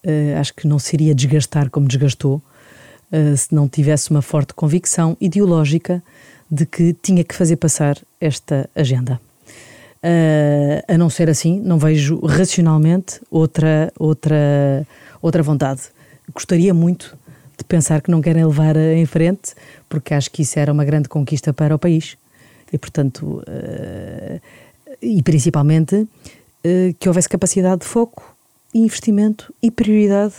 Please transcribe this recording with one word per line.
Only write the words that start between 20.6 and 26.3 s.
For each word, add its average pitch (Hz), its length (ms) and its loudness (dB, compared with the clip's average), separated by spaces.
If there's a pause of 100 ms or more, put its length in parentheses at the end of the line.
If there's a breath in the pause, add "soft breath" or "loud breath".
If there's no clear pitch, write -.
uma 147 140 0
grande 147 240 0
conquista 147 460 -2
para 156 200 0
o 147 40 -2
país. 160 400 0 (520 soft breath)
E, 156 60 -4
portanto, - 680 -4
eh, - 960 -12 (600 loud breath)
e 208 220 0
principalmente, 156 840 2 (580 loud breath)